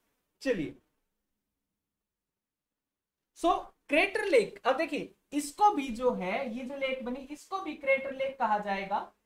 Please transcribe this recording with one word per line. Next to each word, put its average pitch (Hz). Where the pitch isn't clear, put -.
चलिए, 180
so 349
crater 392
lake, 247
अब 262
देखिए 294
इसको 359
भी 277
जो 240
है, 214
ये 262
जो 277
lake 262
बनी 254
इसको 370
भी 294
Crater 269
Lake 269
कहा 214
जाएगा। 196